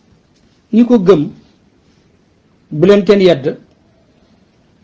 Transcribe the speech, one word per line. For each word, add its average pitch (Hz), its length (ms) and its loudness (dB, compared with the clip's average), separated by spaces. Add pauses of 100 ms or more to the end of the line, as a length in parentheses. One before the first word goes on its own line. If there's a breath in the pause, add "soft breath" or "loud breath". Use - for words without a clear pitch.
(720)
ñi 226 140 0
ko 240 120 0
gëm 175 320 0 (1400)
bu 156 160 -2
leen 202 180 2
kenn 202 160 0
yedd, 151 360 -2 (1300)